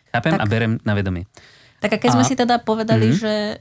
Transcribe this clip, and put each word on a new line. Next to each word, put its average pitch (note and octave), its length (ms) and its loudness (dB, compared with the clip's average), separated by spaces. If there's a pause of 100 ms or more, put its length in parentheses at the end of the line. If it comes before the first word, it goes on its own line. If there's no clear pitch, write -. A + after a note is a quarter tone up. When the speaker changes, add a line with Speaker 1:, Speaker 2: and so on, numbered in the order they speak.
Speaker 1:
Chápem B2 240 -2
Speaker 2:
Tak D3+ 80 0
Speaker 1:
a A2 60 -2
berem A2+ 340 0
na G#2+ 120 -2
vedomie. F#2+ 340 -4 (520)
Speaker 2:
Tak G#3 120 -4
a G#3+ 80 0
keď A#3+ 140 2
sme B3+ 100 4
Speaker 1:
A B3+ 60 4
Speaker 2:
si C4 60 -2
teda A#3+ 240 2
povedali, A3 520 2
Speaker 1:
Mhm. E3+ 60 2
Speaker 2:
že, G#3+ 180 -2 (260)